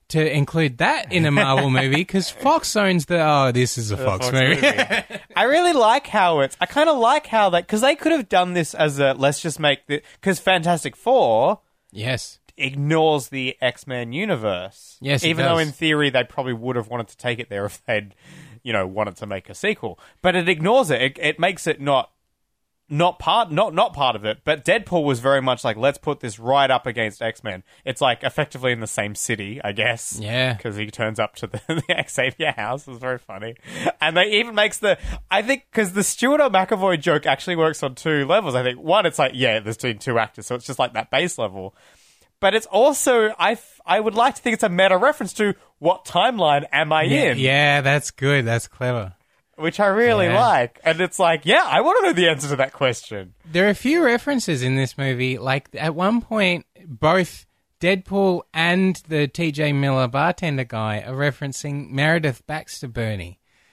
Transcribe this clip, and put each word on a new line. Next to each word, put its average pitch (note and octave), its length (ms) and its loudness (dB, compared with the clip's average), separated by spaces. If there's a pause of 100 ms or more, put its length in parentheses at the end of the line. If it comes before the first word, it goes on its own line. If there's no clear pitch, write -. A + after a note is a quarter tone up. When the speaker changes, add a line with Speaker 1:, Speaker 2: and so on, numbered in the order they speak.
Speaker 1:
to D#3 260 0
include C#3+ 440 0
that B3+ 340 0
in E3+ 120 2
a D3 60 2
Marvel C#3 380 2
Speaker 2:
<laughs> B2+ 120 2
Speaker 1:
movie," C3+ 220 0
'cause F#3+ 260 -2
Fox D4+ 460 0
owns F#3 300 2
the, E3+ 200 0
oh, C#3 280 4
this B2 240 0
is A2 120 -6
a G#2 60 -2
Speaker 2:
The - 80 -6
Speaker 1:
Fox G2+ 220 0
Speaker 2:
Fox B2 120 0
Speaker 1:
movie. C3 180 4
Speaker 2:
movie. A3+ 720 0
Speaker 1:
<laughs> - 100 -20
Speaker 2:
I G3 60 4
really E4+ 280 4
like B3 360 4
how F3 340 2
it's, C3+ 180 -2
I F3+ 60 0
kinda D#4 260 2
like C4+ 360 2
how G#3 240 2
that, F3 180 2
'cause G#3+ 100 0
they C#4 160 4
could D#4 160 -2
have C#4+ 160 0
done F3+ 260 2
this E3+ 200 0
as D3 260 0
a, C3+ 140 4
"Let's C3+ 280 0
just D#3 200 -6
make C#3+ 260 0
the," D3 140 -4 (200)
'cause G3 180 0
Fantastic E3+ 580 0
Four F3 640 2 (320)
Speaker 1:
Yes. A2 460 -6 (180)
Speaker 2:
ignores D3 720 0
the B2+ 320 -6
X-Men B2 500 -6
universe. A2 880 -6
Speaker 1:
Yes, C#3 240 -2
it E3 60 2
Speaker 2:
Even D#3+ 160 0
though E3 140 2
Speaker 1:
does. D#3 80 0
Speaker 2:
in C#3+ 60 -10
theory D3+ 360 0
they B2 160 0
probably C3 280 -6
would A#2+ 220 -6
have A2 140 -4
wanted A#2+ 180 -8
to - 100 -20
take A#2+ 220 -6
it A#2+ 100 -12
there G2+ 160 -6
if - 200 -12
they'd, G#2 280 -4 (500)
you A#2 100 -4
know, G2 120 0
wanted G2 320 -4
to - 80 -12
make G2 240 -10
a G2+ 60 -18
sequel. B2 420 -6 (240)
But F3 140 2
it F3+ 140 0
ignores F#3 420 2
it. A#2+ 100 2
It, C3+ 200 -2
it D3+ 180 -2
makes F3 280 0
it D#3+ 120 -2
not, C#3 320 0 (800)
not E3+ 300 0
part, F#3+ 320 0
not, F3 220 0
not F#3 200 0
part C3+ 220 0
of G2+ 80 -10
it. A2 220 -4
But D3+ 180 -2
Deadpool F3 400 0
was C3+ 160 0
very C3+ 220 2
much B2+ 240 -2
like, A2+ 100 0
"Let's C3 220 0
put C#3+ 240 -6
this A2 180 -10
right C3 320 2
up B2 160 0
against A2 340 -6
X-Men." G#2+ 420 -8 (200)
It's, C3 160 -8
like, B2 240 0
effectively C3 480 -4
in A#2 80 -4
the A2 80 -8
same G#2 260 -6
city, G#2 500 -8
I G2+ 100 -6
guess. A2+ 460 -4
Speaker 1:
Yeah. A#2+ 360 -2
Speaker 2:
'Cause G#2 220 -8
he G#2+ 120 -6
turns A2 300 -4
up G#2+ 160 -4
to - 120 -10
the, - 200 -10
<laughs> - 0 -
the E3 420 -4
Xavier C3+ 440 -2
house. A#2+ 340 -6
It's B2+ 100 -16
very B2+ 200 -6
funny. A2 380 -14 (440)
And D#3+ 160 0
they G#3 240 2
even A3+ 160 -4
makes G#3 240 0
the, G3+ 180 2 (320)
I G3+ 120 0
think, B3+ 300 -4
'cause G3+ 220 -2
the G3+ 100 0
Stewart C#4 360 2
or C#4 100 4
McAvoy F#3+ 520 0
joke D3+ 240 0
actually E3 320 -2
works D#3+ 260 0
on C3+ 120 -6
two D3+ 300 -2
levels. E3 300 0
I B2+ 80 0
think B2+ 160 -4
one, F3+ 260 2
it's D#3+ 140 -2
like, C3 160 0
yeah, A#2+ 240 0
there's G#2+ 180 -6
two, B2 160 -4
two A2+ 240 -4
actors, G#2+ 300 -4
so B2 80 -6
it's B2 100 -12
just, C3 140 -8
like, B2 140 -2
that A2 180 -6
base E3 260 -2
level. F#2+ 380 -8 (640)
But G3 140 2
it's A3 140 -2
also, A#3 720 2
I, G3 140 2
f-, - 320 -14
I F#3 140 2
would G#3+ 160 -2
like B3 200 2
to - 60 -18
think A#3 120 0
it's A3+ 100 -2
a G#3+ 60 2
meta F#3+ 260 4
reference A3 380 0
to G#3 220 0 (240)
what F3+ 260 0
timeline F3 680 2
am D3+ 220 0
I D#3 100 2
Speaker 1:
Yeah, F3 280 2
Speaker 2:
in? A#2+ 80 -2
Speaker 1:
yeah, C#3+ 420 2
that's C#3 300 0
good. C#3 340 0
That's A#2 220 -2
clever. A#2+ 460 -6 (420)
Speaker 2:
Which E3 240 -4
I G3+ 80 4
really G#3 400 4
Speaker 1:
Yeah. F3+ 120 4
Speaker 2:
like. E3+ 440 2
And E3 180 2
it's F3+ 160 -2
like, E3 300 2
yeah, D4 180 6
I E3+ 160 2
wanna G4 220 2
know F4 100 2
the F3 160 4
answer D3 200 -2
to C#3+ 80 0
that C3 160 0
question. A2 600 -4 (100)
Speaker 1:
There E3+ 220 0
are G#3 60 4
a - 40 -2
few D#4+ 300 0
references A#3+ 560 0
in C3 140 0
this C3+ 240 -2
movie. B2+ 400 -2
Like, C3 340 -4
at D3+ 220 -6
one G3+ 260 0
point, F#3+ 460 -2 (180)
both D#3+ 640 0 (340)
Deadpool F#3 600 0 (120)
and F3 420 2 (120)
the D3+ 200 0
T E3 240 -4
J D3 220 0
Miller C3+ 340 0
bartender C#3+ 560 -2
guy A2 380 -4
are B2+ 140 -12
referencing C#3+ 720 -6
Meredith D3+ 560 0
Baxter D3+ 420 -10
Birney. A2 520 -8 (340)